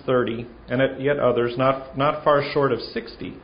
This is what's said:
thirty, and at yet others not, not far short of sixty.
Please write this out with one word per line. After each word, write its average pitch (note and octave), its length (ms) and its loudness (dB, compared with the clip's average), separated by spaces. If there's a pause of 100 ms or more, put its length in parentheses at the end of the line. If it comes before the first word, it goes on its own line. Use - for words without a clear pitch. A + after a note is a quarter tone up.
thirty, A#2 400 0 (220)
and B2+ 120 0
at C3+ 200 0
yet C#3+ 180 0
others A#2+ 400 2
not, C3 400 0
not D3 240 0
far C#3+ 300 4
short C#3 180 2
of A2+ 80 -2
sixty. - 640 -10